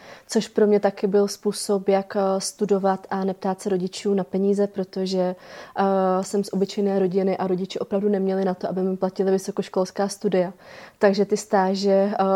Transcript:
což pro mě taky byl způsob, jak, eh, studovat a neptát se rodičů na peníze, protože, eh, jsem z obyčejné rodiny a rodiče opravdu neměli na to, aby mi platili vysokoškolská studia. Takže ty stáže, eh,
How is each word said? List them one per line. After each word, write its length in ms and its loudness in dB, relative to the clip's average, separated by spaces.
což 200 0
pro 200 4
mě 120 6
taky 280 -2
byl 200 2
způsob, 600 -2
jak, 260 0
eh, 40 0
studovat 720 0
a 140 -4
neptát 380 -4
se 80 -4
rodičů 440 -2
na 100 0
peníze, 440 0
protože, 680 -2
eh, 60 2
jsem 200 -2
z 100 -6
obyčejné 460 0
rodiny 380 0
a 100 -2
rodiče 320 -4
opravdu 300 -2
neměli 360 0
na 80 0
to, 160 -6
aby 120 -2
mi 160 0
platili 340 0
vysokoškolská 760 -2
studia. 460 0
Takže 260 4
ty 120 0
stáže, 540 2
eh, 240 4